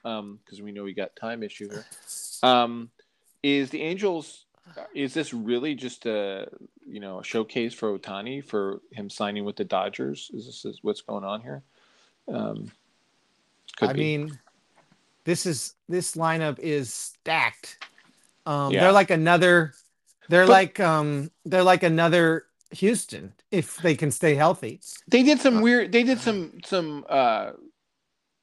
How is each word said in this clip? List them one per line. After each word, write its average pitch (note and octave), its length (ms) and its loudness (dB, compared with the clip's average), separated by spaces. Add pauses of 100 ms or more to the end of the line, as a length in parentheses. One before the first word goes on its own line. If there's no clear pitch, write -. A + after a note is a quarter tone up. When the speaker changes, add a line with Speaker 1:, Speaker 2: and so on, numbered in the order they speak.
Speaker 1:
um, G#2 420 -10
'cause G2 140 -20
we G#2 100 -16
know G2+ 140 -12
we G2 80 -10
got F#2+ 240 -10
time A#2 260 -10
issue G#2 280 -14
here. G#2 160 -14 (560)
Um, A#2+ 480 2 (520)
is C#3 280 0
the D3+ 120 -8
Angels, F3 640 -6 (500)
is C3+ 180 -6
this D3+ 220 -6
really B2 400 -4
just B2 320 -12
a, G2+ 420 -6 (380)
you G#2+ 140 -16
know, F#2+ 200 -12
a F#2 40 -18
showcase A#2 500 -6
for G#2 240 -6
Ohtani A2 460 -10
for G2 360 -6 (120)
him G2+ 180 -14
signing G#2 340 -6
with G2+ 120 -10
the G#2+ 80 -4
Dodgers? G2+ 680 -6
Is A#2 140 -14
this - 180 -20
is - 180 -12
what's G#2+ 200 -6
going G#2+ 220 -10
on G#2 180 -8
here? C#3 200 -16 (680)
Um, - 420 -10 (1080)
could C3+ 140 0
Speaker 2:
I - 20 -4
Speaker 1:
be. C#3 80 -2
Speaker 2:
mean, D3+ 380 -4 (840)
this E3+ 220 -2
is, D3+ 280 -6 (160)
this F3 260 -4
lineup D#3+ 420 -2
is D3 360 -4
stacked. - 920 -6 (600)
Um, C#3+ 260 -2
Speaker 1:
Yeah. F#3+ 120 2
Speaker 2:
they're F#3+ 80 8
like G3 180 6
another, E3+ 640 4 (560)
they're F3+ 160 8
Speaker 1:
But F#3+ 60 10
Speaker 2:
like, F#3+ 280 6
um, D3+ 500 0 (140)
they're F#3 200 2
like F#3 180 6
another E3 640 4 (240)
Houston A2 640 -2 (160)
if - 280 -4
they E3 160 2
can D3+ 160 -2
stay D3+ 260 2
healthy. D3+ 440 0 (280)
Speaker 1:
They B3 140 6
did C#4 180 6
some B3 180 4
Speaker 2:
Uh, - 20 2
Speaker 1:
weird, A#3 320 4
they A#3 100 6
did B3+ 180 2
some, F3+ 440 -4
some, D#3 460 -4
uh, A2 400 2 (920)